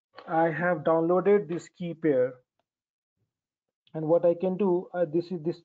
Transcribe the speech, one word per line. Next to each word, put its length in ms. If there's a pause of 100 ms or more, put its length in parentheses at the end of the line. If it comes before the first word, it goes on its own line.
(260)
I 240
have 280
downloaded 680
this 200
key 240
pair. 420 (1600)
And 120
what 180
I 160
can 160
do, 380
uh, 100
this 260
is 120
this, 220